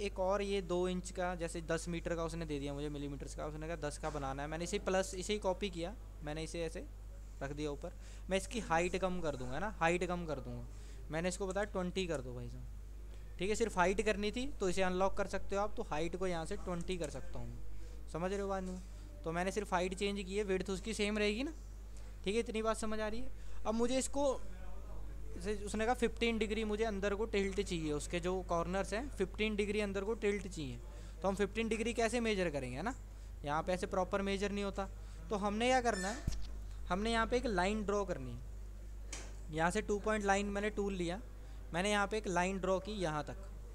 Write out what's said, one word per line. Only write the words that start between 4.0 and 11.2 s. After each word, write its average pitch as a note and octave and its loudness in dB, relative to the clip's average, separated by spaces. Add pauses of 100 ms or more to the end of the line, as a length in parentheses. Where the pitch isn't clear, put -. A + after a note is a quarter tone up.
बनाना C#3 -2
है, D3 -4
मैंने D#3+ -4
इसे G3+ 0
plus, F#3+ 2
इसे F#3+ -2
ही G#3+ 2
copy G3 2
किया, F3 -4 (280)
मैंने D3+ -4
इसे E3+ -4
ऐसे D#3+ -4 (560)
रख C#3 -2
दिया D3 -2
ऊपर। E3 -6 (380)
मैं F#3+ 4
इसकी F#3+ -2
height F3 4
कम F3+ 2
कर D3+ 0
दूंगा B2+ -2
ना, G#3 -2
height F3 4
कम F3 0
कर C#3 -2
दूंगा, A#2+ -6 (460)
मैंने E3 0